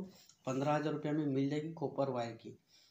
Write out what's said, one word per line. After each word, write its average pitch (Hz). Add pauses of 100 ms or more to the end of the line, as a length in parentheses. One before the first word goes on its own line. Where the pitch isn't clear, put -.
(460)
पन्द्रह 135
हज़ार 151
रुपये 147
में 151
मिल 135
जाएगी 151
कॉपर 135
वायर 120
की। - (340)